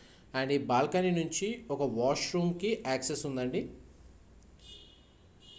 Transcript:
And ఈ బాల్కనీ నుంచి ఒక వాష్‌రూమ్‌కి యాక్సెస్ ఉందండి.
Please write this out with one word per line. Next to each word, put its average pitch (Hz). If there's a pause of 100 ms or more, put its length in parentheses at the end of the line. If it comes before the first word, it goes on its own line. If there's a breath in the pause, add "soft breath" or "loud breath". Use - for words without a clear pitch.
(340 loud breath)
And 135
ఈ 143
బాల్కనీ 151
నుంచి 170 (240)
ఒక 139 (100)
వాష్‌రూమ్‌కి 170 (120)
యాక్సెస్ 131
ఉందండి. 127 (2000)